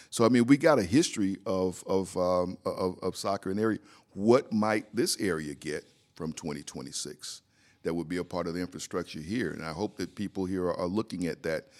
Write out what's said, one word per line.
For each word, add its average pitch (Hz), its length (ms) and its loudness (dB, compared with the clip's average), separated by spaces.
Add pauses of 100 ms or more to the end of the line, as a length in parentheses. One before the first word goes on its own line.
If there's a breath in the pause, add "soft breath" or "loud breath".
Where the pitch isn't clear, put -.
(100)
So, 117 160 4
I - 20 6
mean, 120 180 6
we 143 120 8
got 151 200 6
a 110 40 4
history 101 640 2
of, 92 400 0
of, 95 320 0
um, 90 480 0
of, 92 360 -2
of 92 140 -4
soccer 98 340 -4
in 95 60 -2
the 104 60 0
area. 110 160 2 (340 soft breath)
What 113 400 4
might 107 420 0
this 151 240 0
area 80 360 -2
get 73 300 -6 (320)
from 80 180 -6
twenty 73 280 -8
twenty-six - 760 -12 (420)
that 85 120 -2
would 85 160 -4
be 87 80 -2
a 87 60 -4
part 87 220 -4
of 82 80 -4
the 87 60 -4
infrastructure 87 600 -8
here? 90 320 -4
And 76 120 -10
I 80 80 -6
hope 101 240 -4
that 90 180 -6
people 95 300 -4
here 92 220 -2
are, 85 120 0
are 90 80 -2
looking 95 400 -4
at 80 180 -6
that 80 240 -4 (120 soft breath)